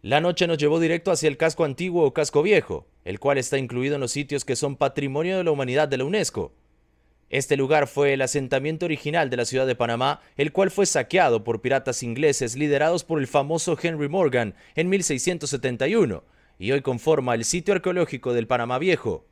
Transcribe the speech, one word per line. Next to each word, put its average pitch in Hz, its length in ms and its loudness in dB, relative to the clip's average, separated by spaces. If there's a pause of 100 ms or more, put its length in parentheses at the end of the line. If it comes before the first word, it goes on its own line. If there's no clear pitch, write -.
La 139 180 2
noche 175 240 0
nos 165 140 0
llevó 147 200 2
directo 165 320 0
hacia 151 160 0
el 139 100 0
casco 160 280 0
antiguo 170 400 0
o 131 80 2
casco 147 300 0
viejo, 156 420 0 (180)
el 98 160 -8
cual 139 200 0
está 131 180 -2
incluido 127 380 -2
en 139 60 -4
los 123 100 -4
sitios 143 340 -4
que 127 100 -2
son 139 220 -4
Patrimonio 147 600 -2
de 180 60 -2
la 165 80 2
Humanidad 139 360 0
de 135 100 -2
la 127 80 0
unesco. 151 480 -4 (760)
Este 139 280 0
lugar 139 300 2
fue 143 260 2
el 135 80 0
asentamiento 139 640 -2
original 151 440 -2
de 123 80 -2
la 120 80 -2
ciudad 131 220 0
de 123 80 0
Panamá, 120 460 -2 (160)
el 147 140 0
cual 190 200 2
fue 202 140 2
saqueado 135 580 2
por 113 180 -4
piratas 127 420 -2
ingleses 123 520 0
liderados 147 480 2
por 160 160 -2
el 131 80 -2
famoso 151 540 0
Henry 156 280 -2
Morgan 127 460 0 (200)
en 175 140 0
mil 190 140 2
seiscientos 151 460 -2
setenta 131 380 -2
y 202 80 2
uno, 131 280 2 (340)
y 101 140 -2
hoy 139 100 2
conforma 131 540 2
el 117 80 -2
sitio 180 300 0
arqueológico 175 600 -2
del 117 140 0
Panamá 123 320 0
Viejo. 147 520 -2